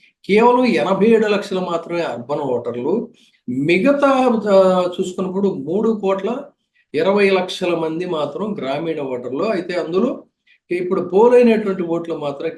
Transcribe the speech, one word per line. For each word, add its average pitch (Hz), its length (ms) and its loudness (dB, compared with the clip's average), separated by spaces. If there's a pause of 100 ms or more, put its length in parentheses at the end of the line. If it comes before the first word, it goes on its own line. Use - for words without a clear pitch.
(260)
కేవలం 240 380 4
ఎనభై 185 420 2
ఏడు 220 200 4
లక్షలు 190 340 -2
మాత్రమే 170 400 -4
అర్బన్ 135 400 -6
ఓటర్లు. 123 680 -4 (400)
మిగతా, 190 600 2 (460)
ఆ, 185 360 4 (100)
చూసుకున్నప్పుడు 185 480 -2
మూడు 190 520 -2
కోట్ల 196 440 -4 (500)
ఇరవై 196 360 2
లక్షల 185 440 -2
మంది 160 320 -4
మాత్రం 170 520 -6
గ్రామీణ 151 420 -4
ఓటర్లు. 127 440 -6
అయితే 185 300 -4
అందులో 180 500 -2 (460)
ఇప్పుడు 180 300 -2
పోలైనటువంటి 208 840 4
ఓట్లు 165 320 -4
మాత్రం 147 440 -6